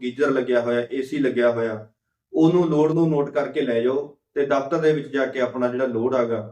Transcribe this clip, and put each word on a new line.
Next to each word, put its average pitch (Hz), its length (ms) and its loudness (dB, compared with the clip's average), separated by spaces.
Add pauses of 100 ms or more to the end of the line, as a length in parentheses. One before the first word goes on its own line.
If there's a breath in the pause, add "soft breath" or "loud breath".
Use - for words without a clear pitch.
ਗੀਜ਼ਰ 131 300 -2
ਲੱਗਿਆ 123 300 2
ਹੋਇਆ, 120 220 0
ਏ 123 200 -4
ਸੀ 147 160 -6
ਲੱਗਿਆ 120 320 2
ਹੋਇਆ, 113 360 -2 (460)
ਉਹਨੂੰ 165 360 4
ਲੋਡ 151 240 2
ਨੂੰ 165 180 2
ਨੋਟ 143 200 0
ਕਰਕੇ 147 300 -4
ਲੈ 117 200 0
ਜਾਓ 135 360 -2 (180)
ਤੇ 139 120 2
ਦਫ਼ਤਰ 139 340 0
ਦੇ 156 120 4
ਵਿੱਚ 143 160 -2
ਜਾ 131 180 -2
ਕੇ 127 140 -4
ਆਪਣਾ 123 280 0
ਜਿਹੜਾ 127 180 -2
ਲੋਡ 120 280 -2
ਹੈਗਾ 117 260 0 (120)